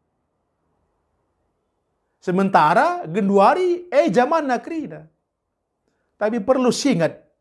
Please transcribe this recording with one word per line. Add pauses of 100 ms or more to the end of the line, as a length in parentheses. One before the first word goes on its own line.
(2250)
Sementara
genduari,
eh,
zaman
nakrina. (1120)
Tapi
perlu
singat, (260)